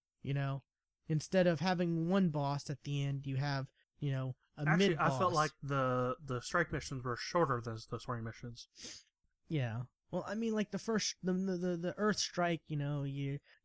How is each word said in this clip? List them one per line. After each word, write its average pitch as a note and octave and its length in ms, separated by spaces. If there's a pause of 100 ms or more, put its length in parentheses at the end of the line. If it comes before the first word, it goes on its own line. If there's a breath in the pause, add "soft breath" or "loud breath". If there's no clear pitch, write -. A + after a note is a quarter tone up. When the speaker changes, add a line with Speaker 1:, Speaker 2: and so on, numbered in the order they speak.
(220)
Speaker 1:
you C3+ 120
know, C#3 300 (440)
instead F3 400
of D#3 140
having E3+ 480
one F#3+ 180
boss D3 420
at C#3+ 140
the C#3+ 200
end, C#3 220
you C3+ 120
have, C#3 300 (320)
you D3 120
know, C3 240 (220)
a D3+ 100
Speaker 2:
Actually, F#3+ 220
Speaker 1:
mid-boss. D#3 240
Speaker 2:
I B2+ 40
felt F3+ 160
like D3+ 180 (100)
the, B2+ 540 (100)
the B2+ 160
strike F3 320
missions C3 320
were A#2+ 100
shorter C3+ 480
than A2+ 140 (120)
the A#2+ 120
story A#2 200
missions. A#2 460 (800 loud breath)
Speaker 1:
Yeah. B2 360 (280)
Well, E3+ 160
I G3+ 80
mean, A3+ 180
like, G#3+ 160
the G3 80
first, - 460
the, F3+ 100
the, F#3 240
the, F3+ 200
the F3 200
Earth G#3 220
Strike, E3+ 480
you D3+ 100
know, C#3+ 260
you, C#3 360 (260 soft breath)